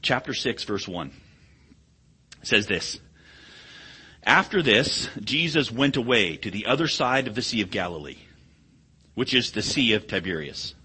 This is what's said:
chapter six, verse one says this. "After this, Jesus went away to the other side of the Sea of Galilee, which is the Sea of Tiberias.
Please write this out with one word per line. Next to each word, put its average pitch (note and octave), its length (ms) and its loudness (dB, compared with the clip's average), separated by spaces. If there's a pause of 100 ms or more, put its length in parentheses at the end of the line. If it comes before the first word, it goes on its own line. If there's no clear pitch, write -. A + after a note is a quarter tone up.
chapter B2+ 320 -2
six, A#2 300 -4
verse G2+ 220 -4
one F2 260 -8 (1300)
says G#2 240 2
this. - 340 -4 (1200)
"After F3+ 400 4
this, A#2+ 460 4 (120)
Jesus D3 520 0
went C3+ 240 2
away A2+ 400 2
to G2+ 140 -8
the G#2 160 -6
other C#3 220 2
side B2+ 380 0
of A2 80 -8
the B2 80 -4
Sea A2+ 200 -2
of F#2 80 -2
Galilee, E2+ 480 -4 (960)
which B2+ 180 -2
is B2 200 2
the A#2 100 -4
Sea A#2 320 2
of G#2 120 -2
Tiberias. E2+ 680 -6 (100)